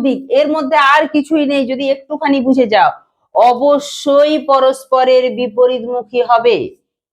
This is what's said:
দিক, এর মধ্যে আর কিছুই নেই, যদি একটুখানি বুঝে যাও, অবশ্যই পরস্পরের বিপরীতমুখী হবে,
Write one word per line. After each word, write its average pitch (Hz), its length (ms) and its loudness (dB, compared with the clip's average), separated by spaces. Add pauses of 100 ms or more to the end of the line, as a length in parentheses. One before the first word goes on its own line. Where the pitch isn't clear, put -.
দিক, 262 160 -2 (120)
এর 285 180 0
মধ্যে 302 380 -2
আর 294 220 2
কিছুই 302 380 -2
নেই, 277 200 -2
যদি 262 240 -6
একটুখানি 277 500 -2
বুঝে 254 260 0
যাও, 190 240 2 (440)
অবশ্যই 285 1000 0 (120)
পরস্পরের 262 800 2 (120)
বিপরীতমুখী 247 840 -2
হবে, 233 340 2 (560)